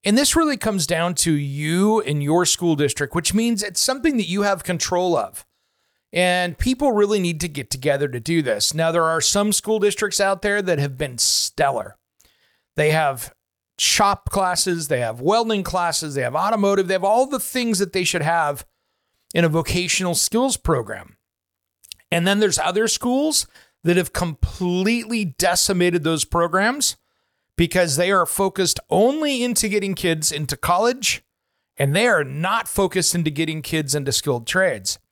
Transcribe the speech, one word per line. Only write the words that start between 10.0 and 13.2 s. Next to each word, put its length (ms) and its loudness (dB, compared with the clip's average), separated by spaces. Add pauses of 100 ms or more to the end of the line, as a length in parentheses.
out 220 0
there 200 0
that 160 0
have 200 -2
been 220 -6
stellar. 760 -2 (800)
They 160 2
have 420 0 (440)